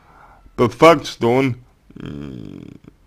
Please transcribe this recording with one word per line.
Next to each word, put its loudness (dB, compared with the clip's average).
тот 0
факт, 6
что -2
он, 0
м, -16